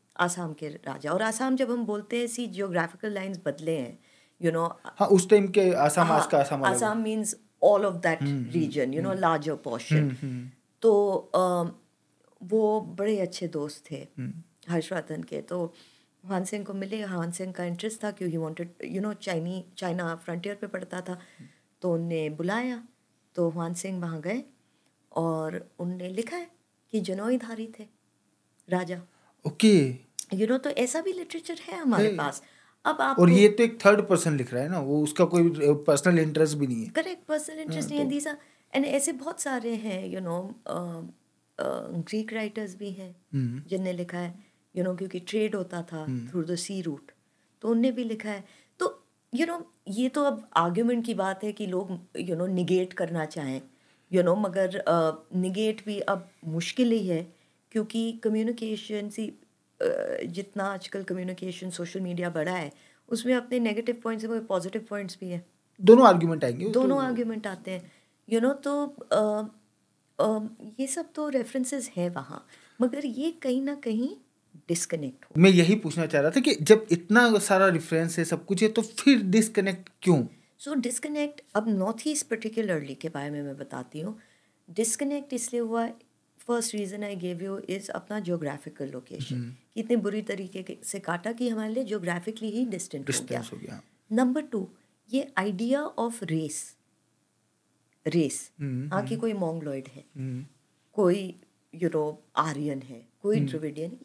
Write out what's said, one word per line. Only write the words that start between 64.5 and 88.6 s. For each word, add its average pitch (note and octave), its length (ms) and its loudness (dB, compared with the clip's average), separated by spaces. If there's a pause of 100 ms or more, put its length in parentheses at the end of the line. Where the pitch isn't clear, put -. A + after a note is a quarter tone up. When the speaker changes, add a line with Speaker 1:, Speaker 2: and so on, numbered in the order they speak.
Speaker 1:
पॉइंट्स G3+ 300 -8
भी F#3 80 -10
हैं। F3 180 -8 (360)
Speaker 2:
दोनों A#3 240 12
आर्ग्यूमेंट E3 380 6
आएंगे, B2+ 200 -2
वो F#3+ 60 -2
Speaker 1:
दोनों C4 260 4
Speaker 2:
तो C#4 60 0
Speaker 1:
आर्ग्यूमेंट A3+ 440 -4
आते F#3 240 -10
हैं, F3+ 220 -10 (400)
you A3+ 100 2
know, C4 120 2
तो, C#4+ 320 -2 (260)
अ, G#3+ 360 2 (720)
अ, G#3+ 260 0 (340)
ये C4+ 60 -2
सब E4 260 -8
तो D4+ 160 -6
रेफरेंसेस B3+ 680 -4
है F3 120 -2
वहाँ, D3 380 -10 (340)
मगर C4 260 0
ये C4+ 240 -4
कहीं C4+ 320 -2
ना C#4+ 120 -4
कहीं B3+ 420 -4 (520)
डिस्कनेक्ट D#3+ 560 -4
हो। - 160 0
Speaker 2:
मैं F#3 100 12
यही F3 240 8
पूछना E3 320 -2
चाह D3 160 2
रहा D3+ 80 4
था C4+ 100 4
कि B3+ 140 4
जब G#3+ 360 8
इतना G#3+ 480 6
सारा F#3+ 300 6
रेफरेंस E3 500 0
है, E3+ 60 0
सब E3 200 -2
कुछ F#3+ 180 0
है, A3 60 6
तो A3 140 0
फिर A#3+ 400 4
डिस्कनेक्ट G3 640 2 (140)
क्यों? D3+ 240 6 (340)
Speaker 1:
So, D4 160 -6
डिस्कनेक्ट D4 640 -2 (140)
अब G#3+ 140 0
नॉर्थ G#3 280 0 (100)
ईस्ट D4 280 -2
particularly G3+ 640 -4
के D#3+ 120 -8
बारे D3 220 -6
में D3 120 -6
मैं C#3 140 -8
बताती C3+ 440 -10
हूँ। G#3+ 180 -8 (520)
डिस्कनेक्ट C#4 640 -2
इसलिए A#3+ 300 -4
हुआ A3+ 260 -2 (640)
first A#3 240 -2
reason G3+ 260 -6
I G3+ 200 -6
gave F3+ 280 -6
you G3 220 -8
is F#3+ 180 -6
अपना G#3 340 -6
geographical D3 680 -6